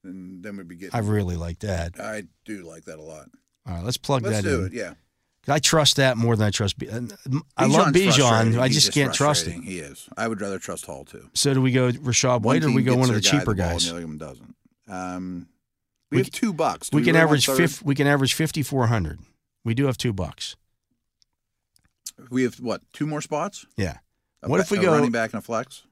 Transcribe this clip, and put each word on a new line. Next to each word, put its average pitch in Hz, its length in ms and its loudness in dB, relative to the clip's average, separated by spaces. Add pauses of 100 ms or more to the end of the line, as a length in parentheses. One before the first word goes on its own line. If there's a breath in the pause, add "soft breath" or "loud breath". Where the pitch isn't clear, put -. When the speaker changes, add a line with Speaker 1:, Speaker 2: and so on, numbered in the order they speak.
Speaker 1:
And 92 400 -16
then 101 140 -12
we'd 90 100 -14
be 87 80 -18
getting 87 200 -12
Speaker 2:
I 120 40 0
really 101 380 0
like 85 220 -8
that. 85 400 -6
Speaker 1:
I 107 240 -10 (220)
do 101 180 -12
like 80 220 -20
that 80 140 -16
a - 20 -18
lot. 78 280 -18 (360)
Speaker 2:
All 104 100 -8
right, 85 80 -8
let's 123 140 -4
plug 131 260 0
Speaker 1:
Let's 110 140 0
Speaker 2:
that 101 60 -2
Speaker 1:
do 107 180 0
Speaker 2:
in. 92 60 -2
Speaker 1:
it, - 60 -8
yeah. 98 200 -10 (540)
Speaker 2:
I 147 120 2
trust 151 380 4
that 131 200 2
more 117 180 2
than 107 120 2
I 101 40 2
trust 98 260 -2
B-, - 100 -8
and 117 260 -10 (440)
I 131 80 2
love 160 220 6
Speaker 1:
Bijan's 170 300 4
Speaker 2:
Bijan. - 100 4
Speaker 1:
frustrating. 113 320 4
Speaker 2:
I 127 80 2
Speaker 1:
He's 135 80 2
Speaker 2:
just 143 120 4
Speaker 1:
just 98 80 -4
Speaker 2:
can't 143 180 2
trust 143 320 2
Speaker 1:
frustrating. 82 180 -8
Speaker 2:
him. 85 60 -12
Speaker 1:
He 92 100 -8
is. 71 380 -16
I 113 100 -4
would 107 140 -4
rather 98 180 -6
trust - 260 -10
Hall, 71 200 -14
too. - 280 -20
Speaker 2:
So 139 200 2
do 131 80 4
we 131 100 4
go 127 200 4
Rashad 123 380 0
Speaker 1:
One 123 120 2
Speaker 2:
White 147 220 2
or 151 40 2
we 131 80 2
Speaker 1:
team 131 100 4
Speaker 2:
go 131 100 2
Speaker 1:
gets 127 40 2
Speaker 2:
one 127 100 4
of 117 40 2
Speaker 1:
their - 80 2
Speaker 2:
the - 0 -
Speaker 1:
guy 143 180 4
Speaker 2:
cheaper 110 140 0
Speaker 1:
the 95 80 -2
ball 87 100 0
Speaker 2:
guys? 85 160 -2
Speaker 1:
and 85 60 -8
the 87 60 -10
other 85 80 -10
one 76 100 -10
doesn't. 71 380 -16 (340)
Um, 90 580 -10 (640)
we 147 40 -4
Speaker 2:
We - 40 4
Speaker 1:
have 190 80 2
Speaker 2:
c-, - 40 -16
Speaker 1:
two 220 220 -4
bucks. 143 360 -4
Do 147 80 2
Speaker 2:
we 151 40 4
Speaker 1:
we - 40 0
Speaker 2:
can 170 100 4
Speaker 1:
really 165 100 8
want 156 40 2
Speaker 2:
average 147 160 4
Speaker 1:
third? 135 120 2
Speaker 2:
fif-, - 260 0
we 139 120 0
can 139 120 2
average 139 260 4
fifty-four 139 540 0
hundred. 95 320 0 (440)
We 117 100 -2
do 135 120 2
have 127 120 0
two 120 160 -2
bucks. - 440 -8 (1700)
Speaker 1:
We 127 140 0
have, 117 160 -2
what, 113 220 -6 (120)
two 147 140 -4
more 151 140 -6
spots? 156 440 -8 (120)
Speaker 2:
Yeah. 92 200 -4 (460)
Speaker 1:
A - 60 -6
Speaker 2:
What 156 80 2
Speaker 1:
ba-, 190 60 4
Speaker 2:
if - 80 -2
we 202 60 0
Speaker 1:
a 175 40 2
Speaker 2:
go 175 100 4
Speaker 1:
running 147 200 4
back 113 220 -2
and 107 60 -6
a - 20 -10
flex? - 500 -8